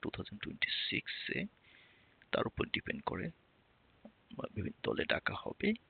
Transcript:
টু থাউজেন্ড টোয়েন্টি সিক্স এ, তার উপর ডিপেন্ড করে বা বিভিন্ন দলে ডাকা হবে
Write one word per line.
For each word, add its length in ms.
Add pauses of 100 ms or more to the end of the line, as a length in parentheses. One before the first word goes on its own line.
টু 80
থাউজেন্ড 320
টোয়েন্টি 260 (220)
সিক্স 400
এ, 160 (880)
তার 160
উপর 260
ডিপেন্ড 300
করে 260 (1080)
বা 60 (100)
বিভিন্ন 300
দলে 220
ডাকা 320
হবে 360 (160)